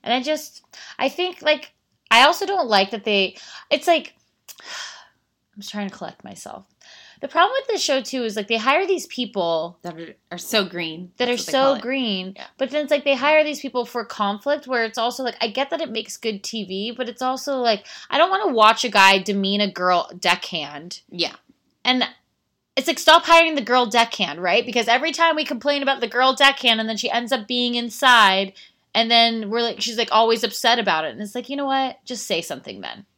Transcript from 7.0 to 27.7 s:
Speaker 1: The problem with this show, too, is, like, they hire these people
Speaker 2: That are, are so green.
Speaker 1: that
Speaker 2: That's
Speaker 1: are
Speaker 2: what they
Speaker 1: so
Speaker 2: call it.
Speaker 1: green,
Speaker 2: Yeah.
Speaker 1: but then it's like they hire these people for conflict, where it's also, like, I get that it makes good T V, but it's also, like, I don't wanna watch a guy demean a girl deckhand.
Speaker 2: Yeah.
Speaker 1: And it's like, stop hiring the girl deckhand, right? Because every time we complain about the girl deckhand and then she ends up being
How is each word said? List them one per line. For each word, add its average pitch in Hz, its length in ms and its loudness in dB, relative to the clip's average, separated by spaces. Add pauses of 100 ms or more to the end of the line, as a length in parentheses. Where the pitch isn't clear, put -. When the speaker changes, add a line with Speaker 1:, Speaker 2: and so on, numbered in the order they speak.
Speaker 1:
The 277 80 -10
problem 415 320 2
with - 80 -14
this 415 160 -2
show, 269 180 0
too, 247 220 -6
is, 220 100 -6
like, 208 140 -6
they 226 80 0
hire 269 280 0
these 359 220 -2
people 175 760 -4
Speaker 2:
That 170 140 -12
are, 165 200 -16 (160)
are 180 60 -12
so 208 260 -2
green. 170 540 -10
Speaker 1:
that 247 80 0
Speaker 2:
That's - 20 -2
Speaker 1:
are 240 40 0 (100)
Speaker 2:
what - 40 -8
they - 60 -6
Speaker 1:
so 269 140 2
Speaker 2:
call 269 80 4
it. 226 80 -6
Speaker 1:
green, 220 520 -4
Speaker 2:
Yeah. - 120 -16 (120)
Speaker 1:
but 262 120 -4
then 302 120 -4
it's 285 80 -4
like 294 140 0
they 277 100 4
hire 302 300 4
these 294 160 -6
people 247 260 -4
for 233 180 -6
conflict, 220 640 -4
where 247 180 -2
it's 220 140 -8
also, 240 240 -4
like, 240 180 -4
I 233 60 -2
get 262 240 -4
that 320 100 -6
it 269 120 -6
makes 226 240 -10
good 208 260 -6
T 220 220 -8
V, 190 260 -6
but 240 180 -6
it's 240 140 -10
also, 262 380 -4
like, 226 260 0 (240)
I 269 80 -2
don't 339 100 4
wanna 381 240 0
watch 220 320 6
a 247 40 -2
guy 196 300 6
demean 196 420 0
a 202 100 0
girl 180 480 0
deckhand. 170 920 -4
Speaker 2:
Yeah. 170 260 -6 (480)
Speaker 1:
And 254 180 2 (720)
it's 269 140 -2
like, 330 100 -2
stop 330 260 6
hiring 330 300 6
the 294 80 0
girl 247 240 2
deckhand, 196 560 0
right? 185 240 2
Because 233 220 -2
every 262 240 2
time 330 240 2
we 311 80 -2
complain 285 400 -4
about 262 160 0
the 233 80 -4
girl 254 260 2
deckhand 262 460 2
and 220 80 -4
then 220 80 -4
she - 120 -6
ends 240 220 -4
up 220 160 -4
being 247 300 -2